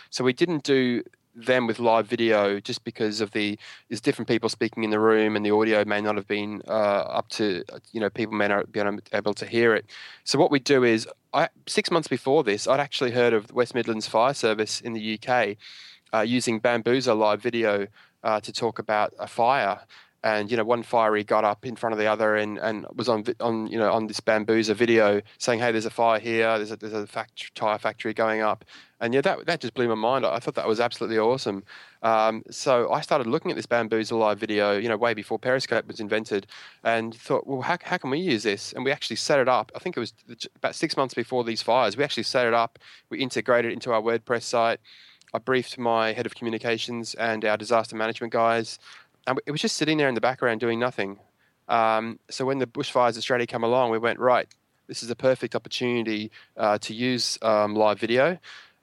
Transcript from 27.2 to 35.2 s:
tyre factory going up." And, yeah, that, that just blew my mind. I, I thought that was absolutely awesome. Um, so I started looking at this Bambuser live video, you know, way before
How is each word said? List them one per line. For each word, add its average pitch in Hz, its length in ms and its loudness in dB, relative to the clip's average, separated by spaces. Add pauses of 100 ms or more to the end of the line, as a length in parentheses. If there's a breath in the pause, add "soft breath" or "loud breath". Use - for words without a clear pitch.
tyre 107 240 -2
factory 107 360 -6
going 110 260 0
up." 107 240 -2 (360 loud breath)
And, 117 140 -2
yeah, 135 60 4
that, 170 260 -2
that - 140 -2
just 120 140 -8
blew 123 120 0
my 117 80 2
mind. 117 320 0
I, - 80 0
I 107 60 -4
thought - 160 -6
that 73 100 -2
was 110 140 0
absolutely 113 380 -2
awesome. 110 440 0 (400 loud breath)
Um, 110 480 2
so 120 400 0
I 143 100 0
started 143 280 0
looking 160 240 -2
at - 40 -4
this 110 100 -8
Bambuser 113 520 0
live 107 220 2
video, 104 360 2
you 107 120 -2
know, 113 80 0
way 117 180 0
before 101 240 -6